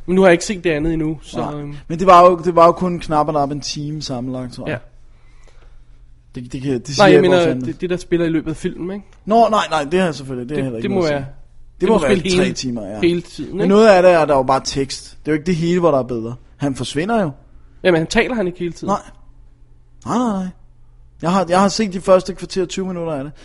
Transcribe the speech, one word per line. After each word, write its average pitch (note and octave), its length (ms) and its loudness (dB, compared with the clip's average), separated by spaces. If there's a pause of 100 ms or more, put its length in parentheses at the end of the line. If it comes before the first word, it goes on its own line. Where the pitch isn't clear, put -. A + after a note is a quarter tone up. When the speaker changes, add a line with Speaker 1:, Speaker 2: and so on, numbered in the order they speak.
Speaker 1:
Men F3+ 100 -2
nu F#3+ 60 4
har F#3+ 60 6
jeg E3+ 60 8
ikke E3+ 120 0
set F3+ 180 -6
det F3+ 60 0
andet D#3 240 -2
endnu, D#3 280 -4
så, - 160 -16
Speaker 2:
Nej. - 240 -6
Speaker 1:
øhm. D3 140 -12 (120)
Speaker 2:
Men D#3+ 120 -4
det F#3 80 -2
var F3+ 180 8
jo, F3+ 120 4
det E3 180 -2
var E3+ 100 6
jo F3 60 6
kun F3 280 -2
knap D3+ 280 -2
og D#3+ 60 -2
nap C#3+ 180 -2
en D3 100 -8
time D3+ 400 -10
sammenlagt, B2+ 520 -8
tror B2 140 -12
jeg. D3+ 120 -6 (1600)
Speaker 1:
Ja. B2+ 60 -14
Speaker 2:
Det, B2 120 -16
det C#3 80 -10
kan, C#3 120 -4
det A#2+ 140 -2
Speaker 1:
Nej, D3 60 -8
Speaker 2:
siger G3+ 120 4
Speaker 1:
jeg F#3 80 8
Speaker 2:
jeg D3 80 8
Speaker 1:
mener, F3+ 320 4
Speaker 2:
godt B2+ 120 -6
Speaker 1:
det, - 160 -8
det, F#3 80 -4
der F3+ 80 -2
spiller E3+ 280 -2
i E3 40 -2
løbet D#3+ 220 -2
af D3 60 -8
filmen, F3+ 380 -8
ikke? G3+ 100 -14 (200)
Speaker 2:
Nå, A3 240 4
nej, G#3 200 2
nej, D#3 140 0
det D#3+ 160 0
har F#3 60 2
jeg D#3 100 -2
selvfølgelig, C3 340 -10
det D3+ 80 -8
Speaker 1:
Det, C#3 60 -2
Speaker 2:
har C3 80 -4
jeg - 0 -
heller A2 60 -8
Speaker 1:
det A#2 60 -8
Speaker 2:
ikke G3 120 -2
Speaker 1:
må F#3+ 40 0
Speaker 2:
noget E3 100 0
at D3 60 0
Speaker 1:
være, C#3 80 -6
Speaker 2:
sige. C3+ 100 -14 (400)
Det - 80 -16
Speaker 1:
det F#3+ 80 2
Speaker 2:
må A3+ 60 4
Speaker 1:
må F#3+ 60 2
Speaker 2:
være F#3+ 180 2
Speaker 1:
spille F3+ 180 0
Speaker 2:
tre F#3 60 4
Speaker 1:
hele, F#3+ 120 -2
Speaker 2:
timer, A#2+ 320 -8
ja. G#2 140 -10
Speaker 1:
hele F3 200 0
tiden, C3 300 -12
Speaker 2:
Men F3+ 100 -6
Speaker 1:
ikke? G3 140 4
Speaker 2:
noget A3 120 6
af F#3 160 8
det F3+ 80 8
er D#3+ 140 4
der C#3+ 100 2
jo C3+ 80 4
bare C3 220 0
tekst. - 600 -6
Det D3+ 60 -2
er D#3 40 0
jo D#3 40 -2
ikke D3 60 -12
det F3+ 100 0
hele, E3+ 240 0
hvor E3+ 120 4
der C3+ 80 2
er B2 40 0
bedre. A#2 320 -8 (220)
Han C#3 180 -4
forsvinder F3 480 -2
jo. D3+ 80 -4 (520)
Speaker 1:
Jamen, F3+ 140 4
han D#3+ 100 -2
taler A#3 280 0
han G3+ 120 -2
ikke E3+ 120 -8
hele F3 140 -6
tiden? - 180 -12
Speaker 2:
Nej. G3+ 100 -2 (1040)
Nej, D#3 120 -2
nej, A3+ 260 -2
nej. F#3 40 -8 (720)
Jeg E3 100 -2
har, F#3+ 180 2
jeg F3 120 4
har G3+ 60 6
set F#3+ 260 -2
de F#3 80 -6
første F#3 320 2
kvarter, F3 320 -6
tyve F#3+ 220 -6
minutter E3+ 260 -6
af C3+ 100 -6
det. D3+ 100 -12 (120)